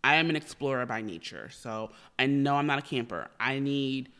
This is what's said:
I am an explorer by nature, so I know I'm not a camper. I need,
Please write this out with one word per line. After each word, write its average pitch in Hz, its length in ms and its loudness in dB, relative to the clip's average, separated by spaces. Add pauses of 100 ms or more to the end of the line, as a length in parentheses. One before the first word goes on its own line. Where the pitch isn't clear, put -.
I 143 140 6
am 160 140 4
an 156 60 2
explorer 135 500 -2
by 110 160 -4
nature, 82 500 -10
so 110 380 -8 (280)
I 131 80 4
know 139 300 4
I'm 143 100 2
not 143 120 2
a 139 40 -4
camper. 117 460 -4 (120)
I 131 180 0
need, 135 600 -2